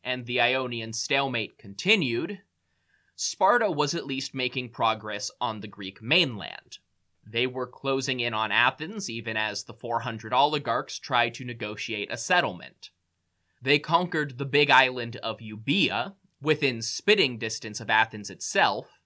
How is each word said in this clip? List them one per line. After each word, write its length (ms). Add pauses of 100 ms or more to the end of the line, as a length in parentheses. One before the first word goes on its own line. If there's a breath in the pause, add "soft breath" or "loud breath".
and 220
the 160
Ionian 520
stalemate 640
continued, 840 (720)
Sparta 540
was 240
at 140
least 260
making 360
progress 600 (100)
on 200
the 80
Greek 340
mainland. 800 (480)
They 180
were 220
closing 520
in 140
on 180
Athens 580
even 280
as 260
the 100
four 260
hundred 340
oligarchs 640
tried 380
to 100
negotiate 680
a 60
settlement. 720 (720)
They 160
conquered 600
the 80
big 260
island 460
of 220
Euboea, 760 (280)
within 400
spitting 560
distance 440
of 80
Athens 400
itself 760